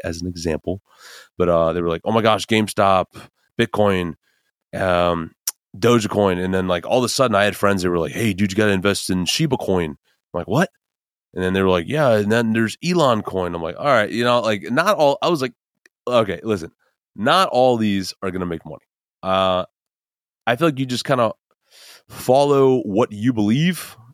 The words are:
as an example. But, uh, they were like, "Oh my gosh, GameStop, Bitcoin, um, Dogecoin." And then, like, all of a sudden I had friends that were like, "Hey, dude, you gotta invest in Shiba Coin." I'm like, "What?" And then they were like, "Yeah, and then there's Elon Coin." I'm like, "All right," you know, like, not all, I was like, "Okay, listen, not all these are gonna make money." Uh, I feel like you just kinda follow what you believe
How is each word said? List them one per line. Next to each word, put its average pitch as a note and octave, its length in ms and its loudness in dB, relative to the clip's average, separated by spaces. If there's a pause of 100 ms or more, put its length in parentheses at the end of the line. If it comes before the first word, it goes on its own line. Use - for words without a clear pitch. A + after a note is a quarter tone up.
as E2+ 160 -8
an F2 80 -8
example. E2+ 540 -6 (540)
But, F2 120 0
uh, E2 240 2
they E2+ 100 -4
were E2+ 60 -2
like, E2+ 160 -4
"Oh G#2+ 80 -2
my A2+ 100 2
gosh, G#2+ 240 0
GameStop, G2 600 2 (520)
Bitcoin, G2 560 0 (600)
um, F2 580 0 (440)
Dogecoin." G2+ 680 2
And F#2 100 -2
then, F#2 140 0
like, F2 180 -2
all A#2+ 120 0
of B2 60 2
a A2+ 40 -2
sudden A#2+ 280 0
I G2+ 80 4
had G2+ 120 0
friends G2+ 260 0
that F2+ 80 0
were F2 100 0
like, D2+ 120 -4
"Hey, A2+ 200 -2
dude, F#2+ 200 -2
you F#2 40 -2
gotta G#2 160 2
invest F#2+ 380 -2
in F#2 160 -2
Shiba D3 320 -2
Coin." F2 340 -2
I'm - 480 -14
like, E2 80 -12
"What?" C#3+ 220 0 (640)
And F#2 100 -4
then F#2 80 0
they F#2+ 100 2
were F#2+ 80 4
like, F2 180 0
"Yeah, C3+ 240 2
and G#2 200 2
then A#2 220 2
there's A2+ 300 0
Elon C#3+ 380 2
Coin." F2+ 320 -4
I'm E2+ 80 -6
like, D#2+ 160 -8
"All A2 80 -10
right," A#2 240 2
you A2+ 140 -2
know, A#2+ 160 2
like, G#2 300 -4
not E3+ 260 0
all, C#3+ 260 2
I D3+ 60 0
was D#3+ 140 0
like, B2+ 100 -6 (540)
"Okay, A2+ 360 0
listen, G2+ 300 -4 (440)
not D#3+ 340 2
all B2+ 260 4
these G2+ 460 -2
are F#2+ 80 -4
gonna F2+ 160 -4
make E2 180 -8
money." - 200 -18 (380)
Uh, F#2+ 420 0 (800)
I A#2+ 100 2
feel E3 120 2
like C3 100 -2
you C3+ 80 -2
just B2 180 -6
kinda B2 280 0 (760)
follow C3+ 760 4
what G#2+ 300 0
you G#2+ 220 -2
believe C3 640 0 (180)